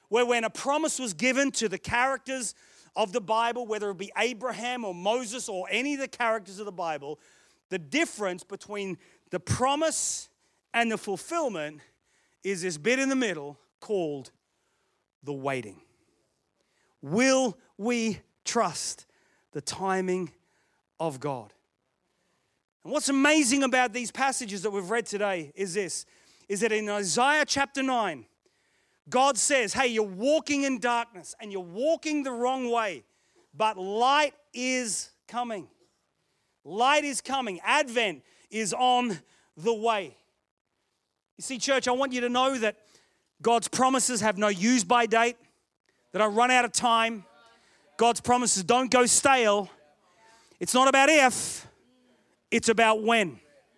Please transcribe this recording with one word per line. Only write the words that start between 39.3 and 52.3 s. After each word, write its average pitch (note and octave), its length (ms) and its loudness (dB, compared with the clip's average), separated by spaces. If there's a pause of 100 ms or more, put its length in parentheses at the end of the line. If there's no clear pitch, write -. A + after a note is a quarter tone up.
the G#3 180 -2
way. G#3 420 -2 (1200)
You - 60 -18
see, C4 160 -8
church, C4 280 0
I B3 60 2
want C4 200 0
you B3 100 -2
to A#3+ 80 0
know C4 260 2
that A3 220 -2 (640)
God's A3+ 260 2
promises B3 540 2
have G#3 160 2
no G#3 100 2
use-by A3 580 2
date, A3+ 300 2 (760)
that F#3+ 100 0
I G#3+ 40 4
run A3+ 240 4
out B3 140 6
of A#3 80 -4
time. A3+ 540 0 (720)
God's A#3 240 4
promises A#3+ 420 2
don't A#3+ 260 2
go B3 140 6
stale. A3 640 4 (880)
It's - 140 -4
not B3+ 160 6
about C4+ 220 6
if, - 560 4 (840)